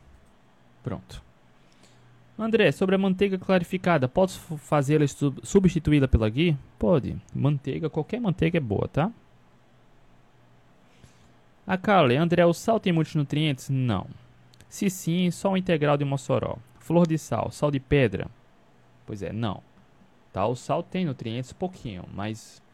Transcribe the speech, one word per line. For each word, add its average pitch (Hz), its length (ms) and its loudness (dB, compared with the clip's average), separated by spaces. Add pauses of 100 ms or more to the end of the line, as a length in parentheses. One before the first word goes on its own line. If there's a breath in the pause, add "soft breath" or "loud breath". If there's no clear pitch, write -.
(840 soft breath)
Pronto. - 360 -10 (1160 soft breath)
André, 214 320 4
sobre 190 240 0
a 190 40 4
manteiga 190 380 2
clarificada, 180 680 0
posso 185 320 0
f-, - 180 -12
fazê-la 147 520 2
sub-, 143 340 -2
substituí-la 156 640 2
pela 110 240 2
ghee? 151 260 0 (220)
Pode. 185 420 0 (140)
Manteiga, 143 560 -2
qualquer 185 300 -6
manteiga 170 380 0
é - 20 0
boa, 104 260 -2
tá? 165 240 -2 (2500 soft breath)
A 185 100 0
Kale, 180 400 4
André, 170 300 4
o 170 80 4
sal 220 240 0
tem 185 140 0
muitos 160 240 0
nutrientes? 147 520 -2
Não. 127 380 -2 (600)
Se - 200 -2
sim, 180 440 -2
só - 180 -2
o 190 60 0
integral 147 400 0
de 143 80 -2
Mossoró. 135 540 -4 (200)
Flor 170 300 2
de 160 100 0
sal, 113 320 -4
sal 147 220 -2
de 135 80 -2
pedra? 127 480 0 (760)
Pois 101 200 -12
é, - 80 -8
não. 107 280 -6 (720)
Tá, 95 140 -2
o 123 80 -2
sal 151 300 -4
tem 185 220 -4
nutrientes, 127 460 -6
pouquinho, 131 520 -10 (100)
mas 107 480 -10 (120)